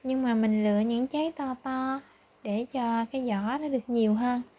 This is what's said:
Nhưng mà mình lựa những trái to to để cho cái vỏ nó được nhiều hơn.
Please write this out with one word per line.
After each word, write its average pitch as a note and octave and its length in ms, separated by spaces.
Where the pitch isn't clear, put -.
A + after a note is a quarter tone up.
Nhưng C4 200
mà A#3+ 120
mình G#3+ 280
lựa G#3 160
những A#3 280
trái D#4 240
to C4+ 320
to C4 380
để A3 280
cho A#3 340
cái B3 240
vỏ G#3+ 280
nó D4+ 120
được B3+ 200
nhiều A3+ 240
hơn. B3 280